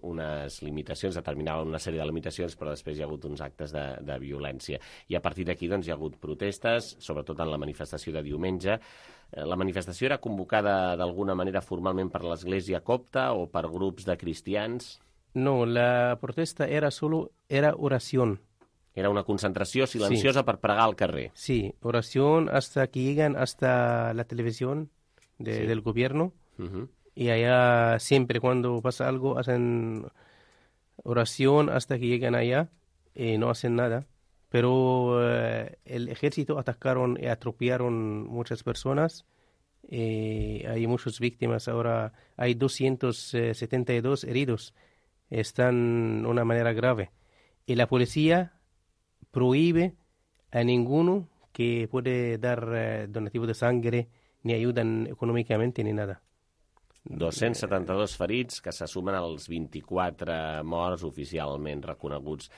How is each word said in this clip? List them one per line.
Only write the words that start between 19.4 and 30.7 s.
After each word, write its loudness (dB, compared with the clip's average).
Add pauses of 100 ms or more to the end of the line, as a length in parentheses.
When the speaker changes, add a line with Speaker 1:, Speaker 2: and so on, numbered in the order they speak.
Speaker 1:
silenciosa 4
Speaker 2:
Sí. 2
Speaker 1:
per 0
pregar 6
al 2
carrer. -2
Speaker 2:
Sí, -2
oración 2
hasta 0
que -4
llegan 2
hasta 2
la -4
televisión -4 (480)
de, -6
Speaker 1:
Sí. 0
Speaker 2:
del 0
gobierno. 0 (260)
Speaker 1:
Ujú. -8 (260)
Speaker 2:
Y -2
allá 6
siempre 4
cuando 2
pasa 0
algo 0
hacen 0 (960)